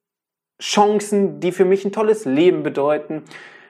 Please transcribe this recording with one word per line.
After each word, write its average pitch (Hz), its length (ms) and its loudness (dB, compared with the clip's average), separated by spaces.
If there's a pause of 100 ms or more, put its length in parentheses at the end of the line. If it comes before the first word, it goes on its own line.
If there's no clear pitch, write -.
(600)
Chancen, 202 800 0
die 170 100 -2
für 185 140 2
mich 190 200 2
ein 202 60 -4
tolles 214 340 0
Leben 156 380 2
bedeuten, 151 600 -4 (460)